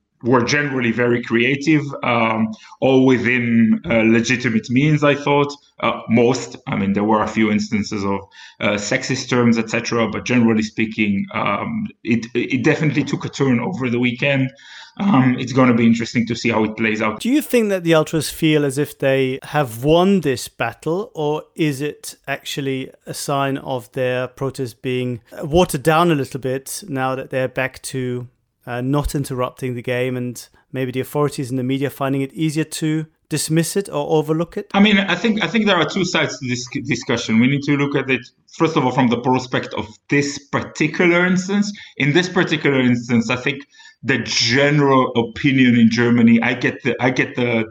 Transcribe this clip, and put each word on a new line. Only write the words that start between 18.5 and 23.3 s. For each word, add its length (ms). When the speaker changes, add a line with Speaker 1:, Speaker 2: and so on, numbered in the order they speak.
Speaker 2:
as 140
if 180
they 460
have 400
won 380
this 260
battle, 680
or 300
is 280
it 340
actually 600
a 80
sign 460